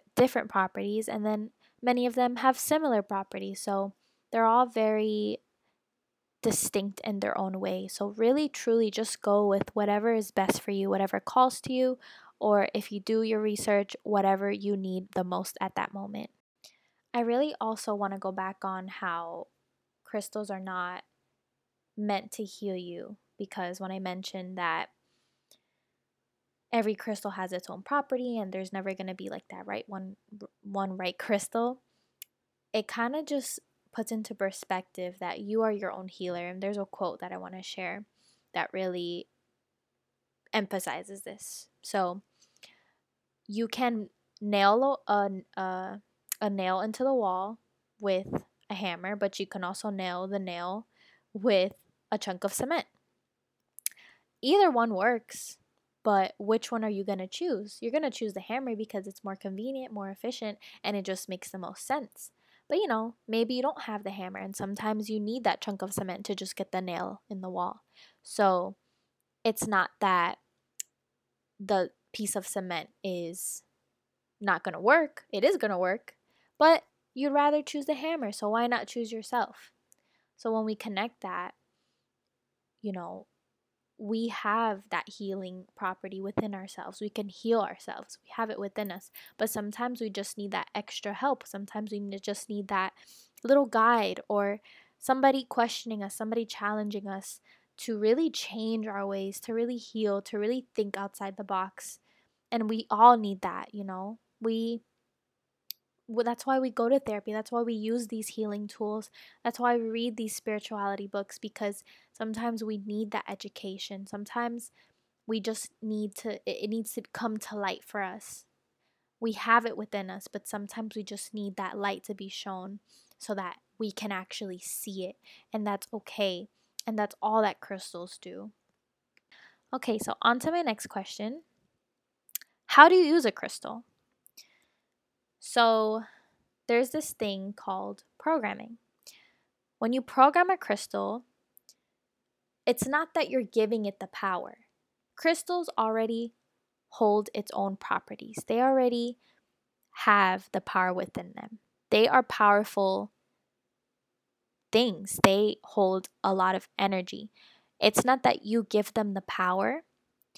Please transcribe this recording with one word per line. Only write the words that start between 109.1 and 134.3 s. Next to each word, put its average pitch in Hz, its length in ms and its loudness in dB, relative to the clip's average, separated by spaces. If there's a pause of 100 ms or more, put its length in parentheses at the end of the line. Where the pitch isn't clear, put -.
That's 240 160 -2
why 240 180 4
we 226 120 0
read 233 280 -2
these 220 200 -4
spirituality 202 680 -4
books, 196 320 -6
because 202 440 -6 (300)
sometimes 226 500 -4
we 214 160 -4
need 208 320 -4
that - 180 -4
education. 196 800 -10
Sometimes 233 640 -6 (560)
we 220 140 0
just 220 300 -6 (120)
need 214 340 -4
to, 208 180 -6 (120)
it, - 180 -6
it 208 60 -2
needs 220 220 -4
to 220 100 -6 (100)
come 220 260 -4
to 214 180 -10
light 196 280 -4
for 208 180 -6
us. - 420 -12 (760)
We 226 120 0
have 233 340 4
it 220 100 -6
within 202 340 -6
us, 190 180 -12
but - 180 -10
sometimes 214 480 -8
we 208 80 -6
just 202 320 -12
need 202 220 -6
that 196 220 -6
light 196 260 -2
to 208 100 -8
be 196 140 -12
shown 190 520 -10 (380)
so - 160 -6
that 190 220 -6 (220)
we 220 120 -2
can 208 220 -6
actually 185 460 -8
see 190 480 -8
it. 196 100 -10 (360)
And 214 140 -2
that's 202 260 -4
okay. 196 560 -4 (380)
And 220 120 -4
that's 208 240 -2
all 214 200 4
that 202 180 0
crystals 180 600 -12
do. 190 300 -14 (1200)
Okay, 247 260 -2
so - 240 -4
on 240 180 6
to 320 100 -2
my 349 120 2
next 226 240 -2
question. 220 560 -8 (1200)
How 311 220 12
do 370 60 8
you 359 100 10
use 302 200 6
a 208 80 2
crystal? - 520 -8 (1600)